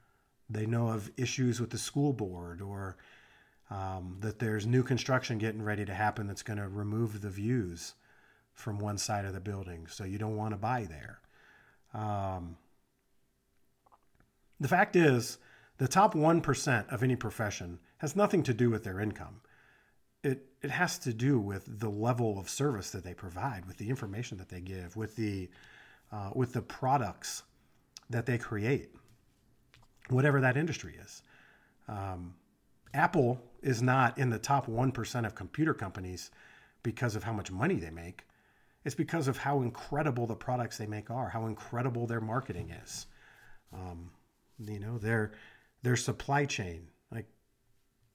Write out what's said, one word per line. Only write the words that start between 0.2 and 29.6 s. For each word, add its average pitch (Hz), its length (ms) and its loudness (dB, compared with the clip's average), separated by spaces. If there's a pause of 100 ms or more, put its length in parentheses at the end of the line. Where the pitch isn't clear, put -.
They 107 160 -2
know 117 220 2
of 110 280 -2
issues 123 440 0
with 113 100 -2
the 117 80 -6
school 143 340 2
board 90 480 -6
or, 98 360 -6 (760)
um, 95 500 -6
that 107 180 -4
there's 107 280 0
new 123 160 6
construction 123 560 0
getting 110 240 -2
ready 104 240 -2
to 98 80 -4
happen 92 320 0
that's 98 160 -8
gonna 104 260 -6
remove 104 540 -2
the 101 80 -4
views 101 640 -2 (580)
from 104 260 -6
one 104 200 -2
side 101 260 -2
of 95 80 -4
the 92 80 -6
building, 90 460 -6
so - 180 -10
you 98 140 -4
don't 107 180 -2
wanna 107 220 -2
buy 113 260 0
there. 73 360 -12 (760)
Um, 98 640 -4 (2000)
the 135 100 0
fact 190 280 6
is, 131 420 6 (400)
the 131 100 2
top 196 260 8
one 160 280 6
percent 127 480 2
of 117 120 -2
any 123 140 4
profession 101 640 -4 (200)
has - 160 -4
nothing 202 280 6
to 127 100 2
do 120 180 4
with 107 140 0
their 95 160 -4
income. 101 400 -4 (840)
It, 135 240 0 (140)
it 143 100 -6
has 170 300 0
to 120 140 -2
do 127 260 4
with 98 240 -4 (160)
the 113 80 -2
level 110 500 0
of 92 120 -8
service 135 400 -2
that 90 140 -10
they 90 100 -8
provide, 92 520 -6
with 92 120 -14
the 104 100 -6
information 113 500 -6
that 92 120 -14
they 90 100 -10
give, 90 360 -10
with 110 200 -6
the, 98 320 -2 (640)
uh, 101 220 -6
with 127 180 0
the 120 80 -2
products - 840 -2 (680)
that 117 160 0
they 123 100 2
create, 113 540 0 (1200)